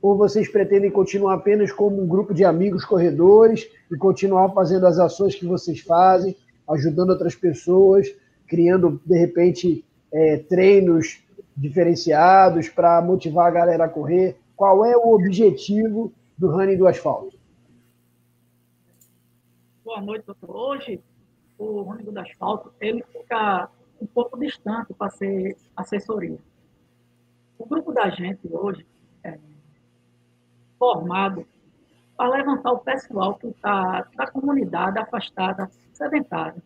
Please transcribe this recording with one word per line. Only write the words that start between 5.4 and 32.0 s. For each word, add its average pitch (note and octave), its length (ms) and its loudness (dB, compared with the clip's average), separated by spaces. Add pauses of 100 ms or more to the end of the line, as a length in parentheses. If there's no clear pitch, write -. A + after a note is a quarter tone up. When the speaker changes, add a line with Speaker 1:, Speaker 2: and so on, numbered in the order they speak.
Speaker 1:
vocês E3+ 340 -6
fazem, F#3 540 2 (340)
ajudando D#3 420 0
outras E3+ 240 -2
pessoas, F#3+ 760 2 (380)
criando, E3+ 580 2
de F3 140 2
repente, F3 680 0 (280)
é, D#3 260 2
treinos F#3 840 2 (360)
diferenciados E3+ 1120 4
pra E3+ 320 2
motivar F3 460 0
a F3 40 4
galera E3+ 360 2
a - 20 -4
correr? E3 480 -2 (180)
Qual G3 300 4
é A#3+ 120 2
o A#3 180 4
objetivo G#3 960 0 (240)
do F3 140 -2
Running F#3+ 260 0
do F#3 100 4
Asfalto? D#3+ 500 -2 (2500)
Speaker 2:
Boa A3+ 200 -12
noite, G#3+ 240 -10
doutor. F3+ 280 -20
Hoje, B3+ 460 -10 (580)
o G#3 240 -10
Running G#3 220 -16
do G3+ 160 -14
Asfalto, - 600 -10
ele A3+ 220 -6 (100)
fica G#3+ 560 -4 (320)
um G#3+ 60 -14
pouco A#3+ 320 -6
distante A#3 540 -8
pra G3+ 180 -8
ser G3 460 -6 (200)
assessoria. F#3+ 640 -10 (1200)
O A3+ 60 -16
grupo D#4 280 -8
da G#3 180 -2
gente F#3 300 -12 (100)
hoje E3+ 340 -10 (400)
é D#3+ 140 -16 (1400)
formado F#3 680 -4 (720)